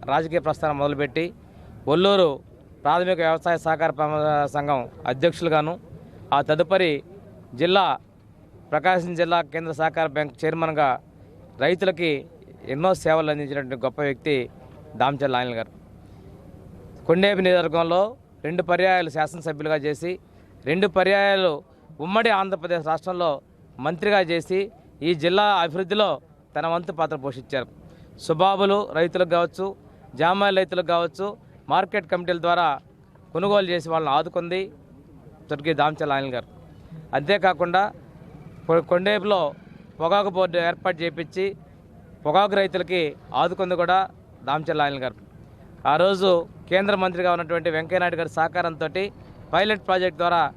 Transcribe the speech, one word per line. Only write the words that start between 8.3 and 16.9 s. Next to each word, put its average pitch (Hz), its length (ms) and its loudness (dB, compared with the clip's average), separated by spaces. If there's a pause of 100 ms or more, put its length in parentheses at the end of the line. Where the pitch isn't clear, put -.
ప్రకాశం 180 480 0
జిల్లా 170 180 2 (160)
కేంద్ర 165 280 -6
సహకార 160 340 0
బ్యాంక్ 147 260 -4
చైర్మన్గా 160 480 0 (760)
రైతులకి 170 460 0 (640)
ఎన్నో 160 160 0 (140)
సేవలు 160 300 2
అందించినటువంటి 139 520 -6
గొప్ప 127 140 -4 (100)
వ్యక్తి 139 260 -2 (680)
దామచర్ల 131 380 0
ఆంజనేయులు 123 200 -4
గారు. 113 120 -10 (1400)